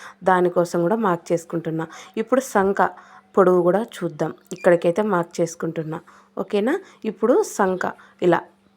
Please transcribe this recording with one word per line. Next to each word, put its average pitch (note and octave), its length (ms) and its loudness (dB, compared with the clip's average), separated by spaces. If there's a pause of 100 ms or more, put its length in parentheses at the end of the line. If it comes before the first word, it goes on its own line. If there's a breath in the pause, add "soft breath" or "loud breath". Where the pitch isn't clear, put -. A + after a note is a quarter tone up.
(240 loud breath)
దానికోసం F3+ 580 2
కూడా E3+ 140 0
మార్క్ F#3 360 -2
చేసుకుంటున్నా. E3 560 -4 (300 loud breath)
ఇప్పుడు A3 240 0
సంక G3 480 2 (480 loud breath)
పొడవు F3+ 240 6
కూడా F#3 240 2 (100)
చూద్దాం, D#3 380 -6 (180)
ఇక్కడికైతే F3 500 2
మార్క్ F3+ 400 -2
చేసుకుంటున్నా, E3 580 -6 (400 soft breath)
ఓకేనా? A3 400 -2 (260 loud breath)
ఇప్పుడు A#3+ 380 0
సంక F#3 480 -2 (300 soft breath)
ఇలా - 180 4 (380)